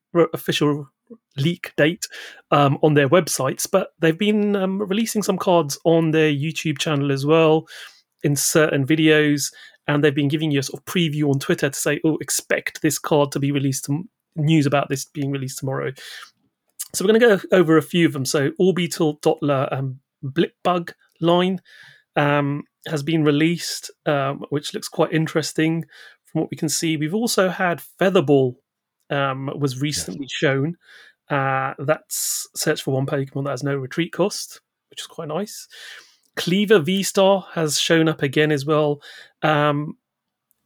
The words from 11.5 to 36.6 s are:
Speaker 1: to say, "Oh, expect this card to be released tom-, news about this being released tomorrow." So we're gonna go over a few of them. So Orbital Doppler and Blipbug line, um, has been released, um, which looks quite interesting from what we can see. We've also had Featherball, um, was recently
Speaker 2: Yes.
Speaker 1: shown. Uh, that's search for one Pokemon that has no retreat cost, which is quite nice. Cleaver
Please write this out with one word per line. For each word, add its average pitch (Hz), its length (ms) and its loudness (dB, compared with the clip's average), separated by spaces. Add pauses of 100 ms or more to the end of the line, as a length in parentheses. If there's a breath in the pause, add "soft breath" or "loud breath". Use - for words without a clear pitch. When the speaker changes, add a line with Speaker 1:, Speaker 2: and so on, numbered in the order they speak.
Speaker 1:
to - 100 -10
say, 151 240 -2
"Oh, 160 140 2
expect - 640 -6
this 151 180 0
card 143 340 0
to 147 60 -4
be 143 120 -2
released 135 340 -2
tom-, 143 240 -6 (260)
news 156 300 2
about 139 240 0
this 135 160 -6
being 143 260 -6
released 135 280 -6
tomorrow." 135 320 -6 (1000 loud breath)
So - 120 -4
we're 214 80 4
gonna 226 240 6
go - 40 -4 (100)
over 160 260 6
a 151 40 6
few 170 240 2
of 143 80 2
them. 135 120 -4
So 147 340 0
Orbital 170 600 0
Doppler 143 520 0
and 135 280 -6 (240)
Blipbug 175 680 -2 (280)
line, 175 400 2 (540 loud breath)
um, 143 480 0 (240)
has 151 160 -4
been 160 200 0
released, 156 680 0 (140)
um, 143 440 -2
which 147 240 -6
looks - 140 -10
quite - 240 -2
interesting 160 760 -2 (380 loud breath)
from - 180 -4
what - 80 -4
we - 80 -12
can 160 120 -4
see. 160 280 -2
We've 156 160 -4
also 214 360 0
had 170 320 -2 (180)
Featherball, 143 560 4 (540)
um, 135 480 -4
was 131 240 -2
recently - 440 -6
Speaker 2:
Yes. - 60 -16
Speaker 1:
shown. 143 460 -2 (520 soft breath)
Uh, 135 500 -2
that's - 760 -4
search - 260 -2
for 143 120 -4
one 131 120 -2
Pokemon 139 380 -6
that 139 80 -6
has 131 120 -8
no 139 120 -2
retreat 139 380 -6
cost, - 480 -6 (280)
which - 120 -16
is - 60 -12
quite 165 200 -14
nice. 175 400 -8 (680 loud breath)
Cleaver 190 420 2